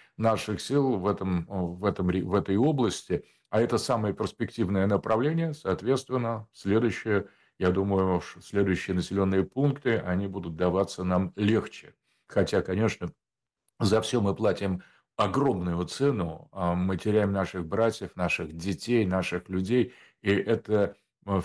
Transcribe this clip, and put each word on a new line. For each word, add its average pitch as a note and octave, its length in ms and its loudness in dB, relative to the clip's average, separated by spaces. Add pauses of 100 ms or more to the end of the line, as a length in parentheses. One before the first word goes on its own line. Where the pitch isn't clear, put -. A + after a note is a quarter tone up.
(180)
наших G#2+ 420 0
сил C3+ 380 0
в F#2 80 -4
этом, F#2 420 0
в F#2 380 -4
этом F2+ 240 0
ре-, F2+ 140 0
в F2+ 100 -4
этой G2 240 2
области. A#2+ 640 0 (280)
А A2 100 2
это A#2+ 160 2
самое G#2+ 380 0
перспективное G2 720 -2
направление, C3+ 640 0
соответственно, A#2 1000 -2
следующее, G#2+ 760 0 (320)
я F#2 100 4
думаю, F#2+ 500 2
ш-, - 220 -12
следующие G2 540 0
населенные F#2+ 480 2
пункты, C3 560 0
они F2+ 280 -2
будут F2+ 280 -8
даваться F2+ 480 0
нам F2+ 320 2
легче. - 580 0 (340)
Хотя, F#2+ 360 2
конечно, F#2 480 -2 (680)
за G#2+ 220 4
все A#2+ 180 -2
мы G2 160 0
платим G2 460 0 (340)
огромную F#2 720 0
цену, F2 640 -4
а, F2 220 -2
мы F#2 240 0
теряем G#2 340 2
наших F#2 340 -2
братьев, G#2+ 500 -2
наших E2+ 420 -4
детей, G2+ 480 0
наших F2+ 420 -2
людей, F#2+ 460 0 (300)
и G2 80 0
это, G#2 640 0 (320)
э, G2 180 2